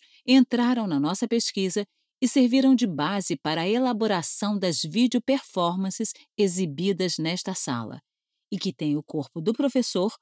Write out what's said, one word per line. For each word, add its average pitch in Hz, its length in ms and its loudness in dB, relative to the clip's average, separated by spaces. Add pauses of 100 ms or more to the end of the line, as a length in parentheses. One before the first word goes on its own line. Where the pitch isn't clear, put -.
(280)
entraram 240 580 4
na 151 140 -2
nossa 180 280 -2
pesquisa 208 600 -2 (320)
e 254 80 2
serviram 262 460 4
de 233 140 4
base 175 480 -2
para 160 260 -2
a 180 80 0
elaboração 214 880 0
das 180 240 -2
videoperformances 190 1300 0 (220)
exibidas 180 840 0
nesta 170 340 -4
sala, 117 480 -6 (500)
e 202 60 -4
que 190 160 -4
têm 147 240 -2
o 151 60 -8
corpo - 360 -8
do 180 140 -2
professor 233 580 0 (100)